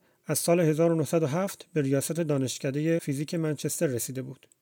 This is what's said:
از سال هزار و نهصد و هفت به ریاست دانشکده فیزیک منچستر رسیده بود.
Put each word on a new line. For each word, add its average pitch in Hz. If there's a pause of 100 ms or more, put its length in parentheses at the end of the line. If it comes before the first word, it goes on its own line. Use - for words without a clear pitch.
(260)
از 151
سال 175
هزار 165
و -
نهصد 160
و 156
هفت 180
به 156
ریاست 135
دانشکده 151
فیزیک 147
منچستر 156
رسیده 131
بود. 135 (140)